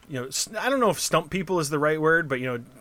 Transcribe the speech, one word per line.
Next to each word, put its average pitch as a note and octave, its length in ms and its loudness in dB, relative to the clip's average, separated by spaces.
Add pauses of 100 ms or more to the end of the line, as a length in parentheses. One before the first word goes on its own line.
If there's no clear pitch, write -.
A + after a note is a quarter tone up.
you C3 120 -6
know, B2+ 60 -8
s-, - 220 -4 (120)
I A#3 80 -2
don't C4+ 100 2
know A3+ 120 4
if D3+ 100 0
stump E3 300 0
people F#3 280 0
is C#3+ 120 0
the D3+ 100 0
right D#3 200 2
word, D#3+ 280 4
but, C3 100 -2
you B2+ 80 -4
know, A#2+ 160 -4 (180)